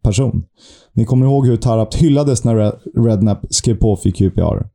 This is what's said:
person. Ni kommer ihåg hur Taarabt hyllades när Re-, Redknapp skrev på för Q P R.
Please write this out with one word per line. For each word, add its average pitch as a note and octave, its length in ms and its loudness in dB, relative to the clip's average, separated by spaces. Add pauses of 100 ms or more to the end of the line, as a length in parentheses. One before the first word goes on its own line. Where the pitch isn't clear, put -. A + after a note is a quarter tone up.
person. A2 400 0 (500)
Ni A2+ 120 0
kommer C3 200 2
ihåg C3+ 220 2
hur A2+ 100 2
Taarabt A2+ 380 -2
hyllades C#3+ 480 2
när A#2 120 0
Re-, G#2+ 500 -2
Redknapp G#2+ 440 0
skrev - 260 -2
på G#2 200 0
för - 160 -2
Q F#2+ 180 0
P F2 120 -2
R. - 340 -2